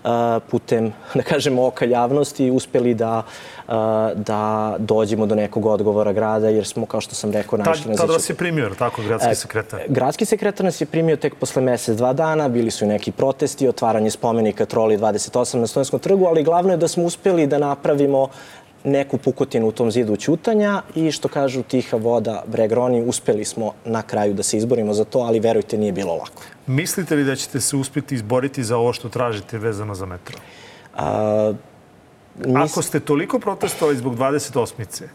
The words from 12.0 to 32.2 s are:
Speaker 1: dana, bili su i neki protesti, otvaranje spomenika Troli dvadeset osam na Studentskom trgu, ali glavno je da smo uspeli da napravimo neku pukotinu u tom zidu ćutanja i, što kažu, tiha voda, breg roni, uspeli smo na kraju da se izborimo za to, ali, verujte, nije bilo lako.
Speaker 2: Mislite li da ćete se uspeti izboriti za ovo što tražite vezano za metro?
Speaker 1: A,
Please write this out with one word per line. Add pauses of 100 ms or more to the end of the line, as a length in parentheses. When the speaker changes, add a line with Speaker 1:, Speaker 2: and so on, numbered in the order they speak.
Speaker 1:
dana,
bili
su
i
neki
protesti,
otvaranje
spomenika
Troli
dvadeset
osam
na
Studentskom
trgu,
ali
glavno
je
da
smo
uspeli
da
napravimo (560)
neku
pukotinu
u
tom
zidu
ćutanja (120)
i,
što
kažu,
tiha
voda,
breg
roni,
uspeli
smo (140)
na
kraju
da
se
izborimo
za
to,
ali,
verujte,
nije
bilo
lako. (240)
Speaker 2:
Mislite
li
da
ćete
se
uspeti
izboriti
za
ovo
što
tražite
vezano
za
metro? (600)
Speaker 1:
A, (840)